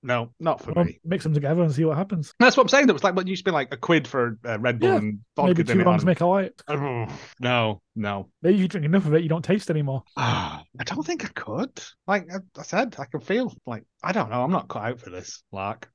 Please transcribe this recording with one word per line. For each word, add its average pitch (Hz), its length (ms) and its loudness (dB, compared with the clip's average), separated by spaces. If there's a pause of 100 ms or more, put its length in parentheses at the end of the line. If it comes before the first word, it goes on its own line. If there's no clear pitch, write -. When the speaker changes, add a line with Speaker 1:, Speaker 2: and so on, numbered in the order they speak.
Speaker 1:
No, 123 380 -2
not 160 220 0
for - 120 -8
Speaker 2:
Well, 175 120 2
Speaker 1:
me. - 180 -6
Speaker 2:
mix 175 200 -4
them 156 120 0
together 147 260 2
and 160 100 2
see 147 140 2
what 156 100 2
happens. 175 440 -4
Speaker 1:
That's 247 180 6
what 262 60 6
I'm 214 60 2
saying. 277 180 6
That 285 60 6
was - 100 -2
like, 185 120 4
what 185 120 -2
used 185 180 -6
to 202 60 0
be, - 20 0
like, 139 180 0
a 135 60 -12
quid 156 300 2
for, 120 380 -2
uh, 113 140 -4
Red 120 200 0
Bull 170 100 4
Speaker 2:
Yeah, 190 80 4
Speaker 1:
and 107 220 -2 (160)
vodka 147 140 4
Speaker 2:
maybe 170 140 4
two - 100 0
Speaker 1:
didn't 180 120 4
Speaker 2:
wrongs 175 160 4
Speaker 1:
have 165 60 2
Speaker 2:
make 180 140 2
a 170 40 2
right. 190 260 0 (160)
Speaker 1:
Oh, 139 380 -4 (340)
no, 120 420 0 (140)
no. 101 340 -6 (120)
Speaker 2:
Maybe 185 140 6
if 196 60 4
you 185 60 2
drink 165 180 -4
enough 185 200 4
of 151 80 2
it, 165 80 4
you 165 80 -2
don't 165 160 0
taste 196 240 0
anymore. 143 400 -2
Speaker 1:
<sighs> - 80 -12
I - 460 -2 (220)
don't 277 200 -6
think 349 180 -6
I - 60 -10
could. - 500 -8 (280)
Like 190 240 -2
I, 185 60 -8 (220)
I 147 40 -12
said, 220 360 -2
I 139 60 -8
can - 140 -8
feel, 214 340 -4 (140)
like, 113 160 -10 (200)
I 165 80 -4
don't 165 200 -2
know. 123 120 0
I'm 143 80 0
not 175 160 -2
cut 110 160 -8
out 120 160 -4
for - 120 -18
this, - 400 -16
Lark. 101 440 -8